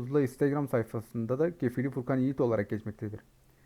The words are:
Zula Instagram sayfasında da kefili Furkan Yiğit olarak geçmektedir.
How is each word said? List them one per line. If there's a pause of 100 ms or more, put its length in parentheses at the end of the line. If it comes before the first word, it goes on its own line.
Zula
Instagram
sayfasında
da
kefili
Furkan
Yiğit
olarak
geçmektedir. (460)